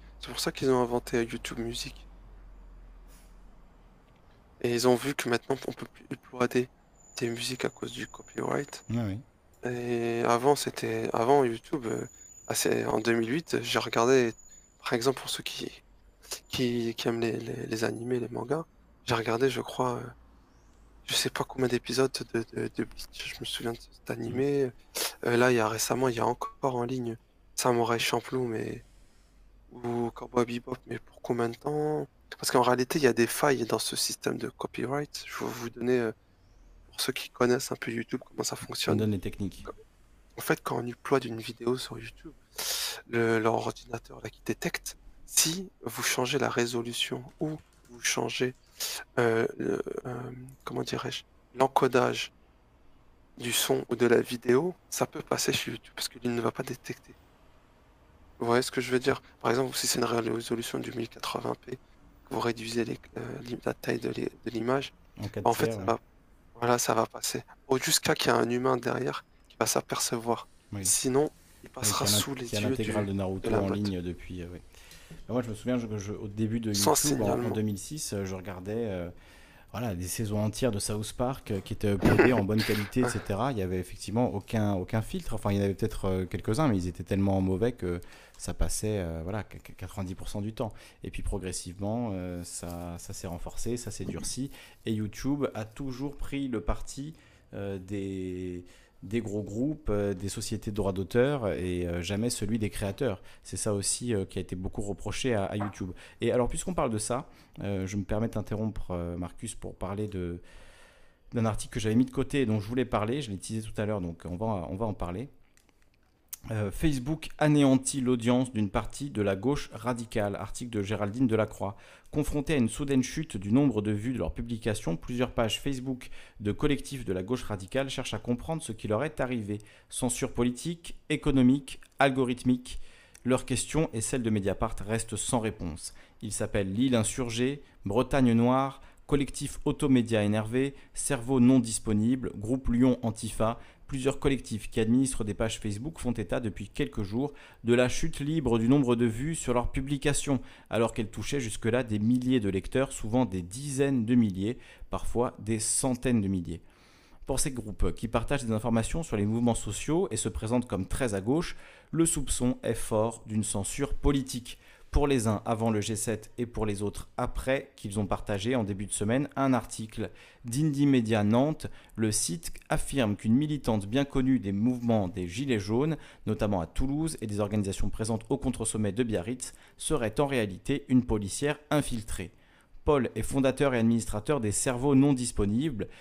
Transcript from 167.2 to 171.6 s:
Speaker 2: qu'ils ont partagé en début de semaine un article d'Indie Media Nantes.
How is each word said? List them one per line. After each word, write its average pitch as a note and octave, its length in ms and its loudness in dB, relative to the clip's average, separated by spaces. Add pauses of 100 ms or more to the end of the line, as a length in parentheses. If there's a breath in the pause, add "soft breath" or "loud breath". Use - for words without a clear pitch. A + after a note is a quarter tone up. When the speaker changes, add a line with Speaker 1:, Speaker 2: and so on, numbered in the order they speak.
Speaker 2:
qu'ils G#2 240 -4
ont G2+ 80 0
partagé G#2 480 0
en A#2 80 2
début G2 220 -4
de F#2 80 -8
semaine A#2+ 420 0
un C3+ 180 4
article A2 560 -4 (360 loud breath)
d'Indie C#3+ 420 2
Media A2+ 380 6
Nantes. C3 420 4 (300 loud breath)